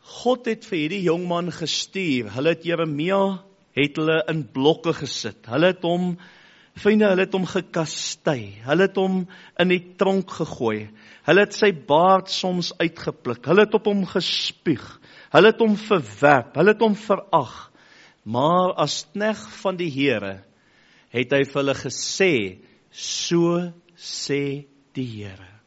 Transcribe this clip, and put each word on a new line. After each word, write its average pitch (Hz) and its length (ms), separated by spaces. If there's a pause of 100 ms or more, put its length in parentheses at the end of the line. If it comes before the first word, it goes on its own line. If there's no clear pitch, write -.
God 247 480
het 220 160
vir 185 100
hierdie 165 300
jong 170 200
man 175 260
gestuur. 147 800
Hulle 151 180
het 165 140
Jeremia, 170 720 (340)
het 143 260
hulle 160 200 (120)
in 160 120 (100)
blokke 151 440
gesit. - 520
Hulle 160 240
het 180 140
hom, 180 260 (680)
vriende, 214 340
hulle 185 120
het 190 100
hom 185 140
gekastei. 156 1040 (120)
Hulle 170 240
het 190 100
hom 190 240 (400)
in 180 80
die 180 100 (180)
tronk 190 380
gegooi. 107 520 (380)
Hulle 185 200
het 202 100
sy 208 140 (160)
baard 180 440
soms 180 500
uitgepluk. 165 680
Hulle 196 180
het 214 140
op - 100
hom 202 200
gespuug. - 760 (480)
Hulle 196 200
het 226 100
hom 214 160
verwerp. 143 800
Hulle 208 160
het 214 80
hom 214 160
verag. 160 560 (680)
Maar 165 600
as - 180 (140)
knegt 208 480
van 185 160
die 175 120
Here 113 460 (760)
het 127 220
hy 139 100
vir 139 160
hulle 139 160
gesê, - 560 (560)
"So 170 840 (260)
sê 143 680 (280)
die 131 240
Here." 98 360 (140)